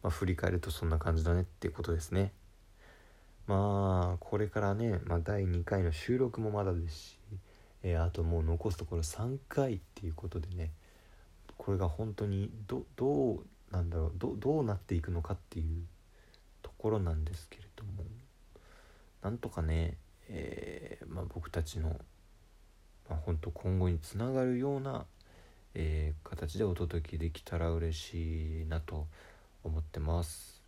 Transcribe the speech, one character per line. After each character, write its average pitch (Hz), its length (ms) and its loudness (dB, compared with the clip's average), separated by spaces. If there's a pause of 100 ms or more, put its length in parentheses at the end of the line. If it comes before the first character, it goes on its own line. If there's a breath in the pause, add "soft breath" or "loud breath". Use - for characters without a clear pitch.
ま - 60 0
あ、 - 20 4
振 - 160 0
り 87 100 4
返 92 160 2
る 87 80 2
と - 100 -6
そ - 160 -2
ん - 20 4
な 80 100 4
感 80 180 4
じ 80 80 4
だ 85 100 6
ね 90 80 6
っ - 20 2
て - 220 -6
い - 40 2
う - 20 -12
こ - 100 -8
と 85 100 0
で 80 80 2
す - 120 -6
ね。 98 200 2 (1120 loud breath)
ま 98 680 4
あ、 - 60 0
こ - 180 -2
れ 104 100 2
か - 120 0
ら 101 140 4
ね、 107 300 2
ま 85 120 0
あ、 85 40 4
第 98 260 2
二 87 180 2
回 95 180 2
の 85 100 4
収 120 260 2
録 123 220 2
も 107 100 0
ま 104 140 0
だ 95 80 2
で 85 160 0
す 80 80 -6
し、 - 220 -16 (640 loud breath)
え 87 140 2
ー、 82 80 4
あ 87 60 2
と - 120 -2
も 82 180 2
う - 20 2
残 82 280 2
す 87 60 -2
と - 80 -6
こ 87 120 -4
ろ 82 60 2
三 117 360 -2 (100)
回 131 280 2
っ 90 40 -6 (140)
て 104 120 -8
い 82 40 -2
う 78 40 -4
こ 90 140 -8
と 87 100 -4
で 80 160 -4
ね、 82 160 -2 (880 loud breath)
こ - 160 -2
れ 95 60 2
が 92 100 2
本 107 260 -2
当 104 120 -2
に 98 240 0 (160)
ど-、 131 180 -2 (120)
ど 135 400 4
う - 100 -10 (240)
な 92 100 0
ん 87 100 2
だ 85 60 -2
ろ 80 100 2
う、 80 100 0
ど-、 - 220 -2
ど 147 220 2
う 139 40 2
な 107 100 2
っ 98 40 -2
て - 160 -2
い 85 60 4
く 78 100 -6
の 85 120 0
か 90 120 -2
っ - 20 -2 (140)
て - 80 -6
い 82 40 -2
う 82 220 -2 (800 loud breath)
と - 140 -12
こ 110 140 0
ろ 110 80 2
な 87 140 2
ん 78 120 0
で 82 100 -4
す - 140 -12
け - 80 -20
れ - 80 -20 (100)
ど 107 100 -12
も、 95 200 -8 (1160 loud breath)
な 98 80 -2
ん 117 80 -4
と - 100 -6
か - 140 -2
ね、 80 340 2 (320)
え - 720 -8
ー、 - 100 -12
ま 90 100 -4
あ、 - 20 -4
僕 - 260 -8
た 85 120 0
ち 80 180 -4
の、 80 160 0 (1120)
ま - 80 -2
あ、 - 80 0
本 80 140 0
当 - 120 -4
今 92 280 2
後 92 100 6
に 85 100 2
つ 87 200 -6
な 117 120 0
が 131 140 4
る 127 140 4
よ 139 180 0
う 135 40 -2
な、 135 260 -4 (680 loud breath)
え 78 380 2 (100)
ー、 - 60 -18
形 - 300 -6
で 107 60 4
お 92 100 4
届 85 380 -2
け 85 60 -4
で 82 120 0
き - 120 -12
た - 140 -6
ら 82 140 2
嬉 82 280 0
し 80 640 -4
い 78 40 -4
な 80 140 0
と 78 260 -6 (580 loud breath)
思 80 160 0
っ - 20 -2
て 78 180 -6
ま 82 220 2
す。 - 460 -10